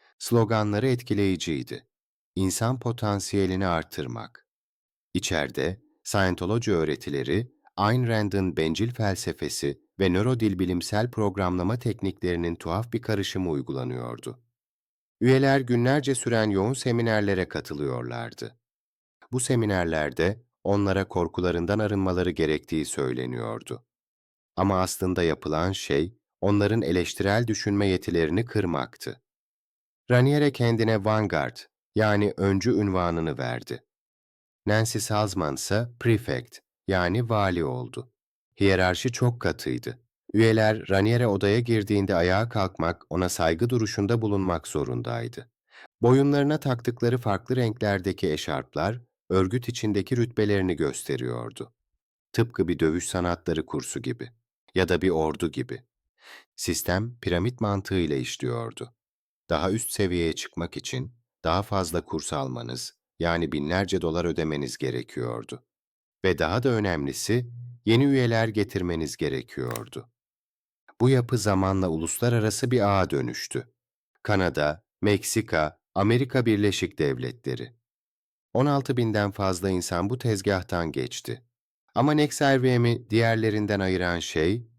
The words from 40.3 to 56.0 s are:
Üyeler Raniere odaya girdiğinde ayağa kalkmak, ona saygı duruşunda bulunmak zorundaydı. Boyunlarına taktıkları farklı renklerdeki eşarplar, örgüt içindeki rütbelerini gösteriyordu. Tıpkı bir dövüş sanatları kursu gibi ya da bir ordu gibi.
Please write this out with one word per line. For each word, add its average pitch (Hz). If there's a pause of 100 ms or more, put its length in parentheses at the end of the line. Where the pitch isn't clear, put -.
Üyeler 110
Raniere 113
odaya 101
girdiğinde 104
ayağa 92
kalkmak, 90
ona 90
saygı 85
duruşunda 110
bulunmak 98
zorundaydı. 73 (520)
Boyunlarına 143
taktıkları 120
farklı 117
renklerdeki 101
eşarplar, 76 (300)
örgüt 95
içindeki 104
rütbelerini 104
gösteriyordu. 62 (600)
Tıpkı 117
bir 82
dövüş 82
sanatları 85
kursu 69
gibi - (440)
ya 92
da 87
bir 92
ordu 80
gibi. - (720)